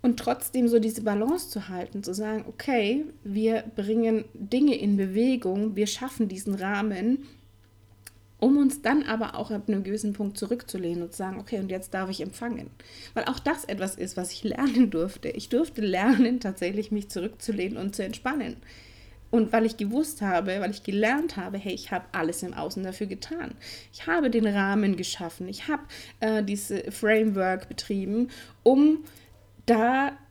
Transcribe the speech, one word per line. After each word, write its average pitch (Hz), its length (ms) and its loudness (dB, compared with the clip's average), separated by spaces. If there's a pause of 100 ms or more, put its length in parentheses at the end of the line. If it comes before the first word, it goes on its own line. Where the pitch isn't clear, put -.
und 240 180 4
trotzdem 247 480 0
so 233 120 8
diese 220 240 0
Balance 220 460 2
zu 196 200 -6
halten, 185 340 -6
zu 180 100 -4
sagen, 214 320 -4
"Okay, 247 600 0 (180)
wir 214 400 2 (140)
bringen 220 560 2
Dinge 254 420 4
in 202 220 2
Bewegung, 202 800 2
wir 208 100 2
schaffen 240 400 -2
diesen 196 280 -4
Rahmen", 202 640 0 (1200)
um 269 180 6
uns 269 240 4
dann 277 220 2
aber 220 320 -4
auch 214 160 -6
ab 208 180 -4
einem 196 140 0
gewissen 208 280 -2
Punkt 202 260 -4
zurückzulehnen 190 680 -4
und 170 100 -10
zu - 60 -14
sagen, 190 200 -6
"Okay, 196 200 -6
und 190 120 -4
jetzt 190 220 -6
darf 190 160 -4
ich 190 100 -6
empfangen." 220 520 -8 (420)
Weil 226 100 -2
auch - 160 -4
das - 240 -2
etwas 190 320 -4
ist, 185 220 -8
was 180 160 -6
ich - 100 -12
lernen 233 480 2
durfte. 170 380 -2
Ich - 180 -8
durfte 294 320 0
lernen, 220 600 4
tatsächlich 196 500 -2
mich 202 160 -2
zurückzulehnen 202 680 -4
und 202 180 -4
zu 196 80 -2
entspannen. 254 540 -4 (760)
Und 220 220 4
weil 226 120 6
ich 220 120 0
gewusst 240 440 0
habe, 190 380 2
weil 196 120 0
ich - 120 -10
gelernt 226 540 2
habe, 190 200 -6
hey, 196 160 -4
ich - 180 -8
habe 180 200 -2
alles 170 320 -2
im 180 100 -6
Außen 190 300 -6
dafür 190 240 -6
getan. 196 440 -8 (420)
Ich - 140 -10
habe 330 220 4
den 226 160 4
Rahmen 196 520 2
geschaffen, 180 500 -8
ich 202 220 -10
habe, 294 140 -2 (360)
äh, 220 240 2
diese 202 480 -4
Framework 202 800 -2
betrieben, 202 600 -4 (340)
um 294 420 6 (600)
da 262 520 4 (140)